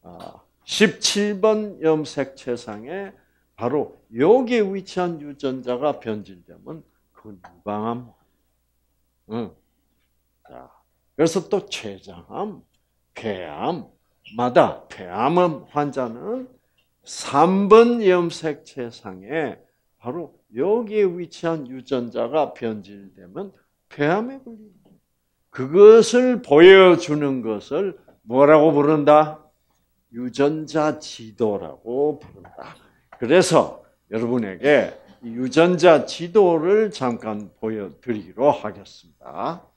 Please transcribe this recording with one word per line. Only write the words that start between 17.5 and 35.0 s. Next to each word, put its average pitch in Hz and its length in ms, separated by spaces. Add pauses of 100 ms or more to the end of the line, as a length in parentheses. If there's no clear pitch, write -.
번 233 340
염색체상에 143 1600 (380)
바로 143 420 (160)
여기에 208 480 (140)
위치한 165 500
유전자가 123 840
변질되면 101 1000 (360)
폐암에 208 500
걸립니다. 220 500 (640)
그것을 220 880
보여주는 151 1000
것을 139 580 (240)
뭐라고 147 480
부른다? 147 720 (680)
유전자 143 840
지도라고 110 1200
부른다. - 560 (440)
그래서 139 640 (260)
여러분에게 113 880 (260)